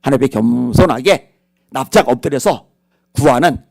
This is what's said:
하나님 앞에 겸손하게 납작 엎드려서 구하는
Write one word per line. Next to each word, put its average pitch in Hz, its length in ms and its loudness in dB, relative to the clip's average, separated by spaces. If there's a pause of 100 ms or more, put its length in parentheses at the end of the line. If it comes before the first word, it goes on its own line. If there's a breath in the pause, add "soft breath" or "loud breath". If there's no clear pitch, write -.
하나님 135 180 0
앞에 131 80 0
겸손하게 123 1040 0 (360)
납작 135 400 -2
엎드려서 135 580 -2 (460)
구하는 135 580 0